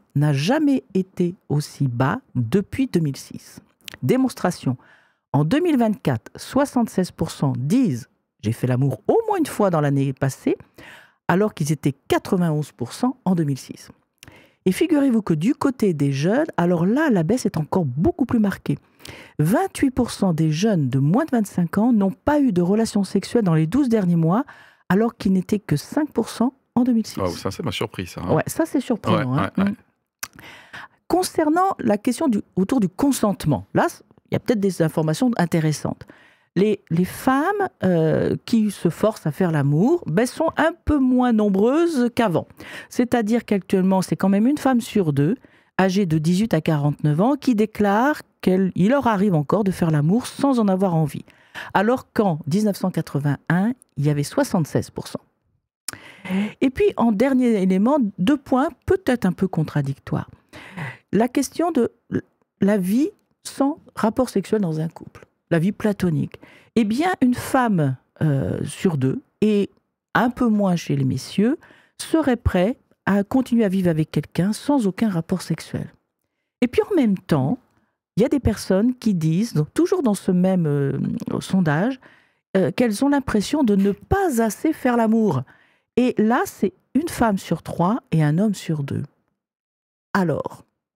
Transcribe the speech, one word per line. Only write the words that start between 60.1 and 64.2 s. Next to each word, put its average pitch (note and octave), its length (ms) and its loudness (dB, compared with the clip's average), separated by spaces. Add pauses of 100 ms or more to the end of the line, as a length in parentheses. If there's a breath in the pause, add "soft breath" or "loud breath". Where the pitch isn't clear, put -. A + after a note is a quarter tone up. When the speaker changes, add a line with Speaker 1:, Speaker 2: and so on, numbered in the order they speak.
Speaker 1:
La A3 160 2
question D#4+ 440 -2
de B3 200 0 (720)
la G3+ 160 2
vie A3 320 0 (340)
sans C#4+ 360 -2 (160)
rapport A#3 340 0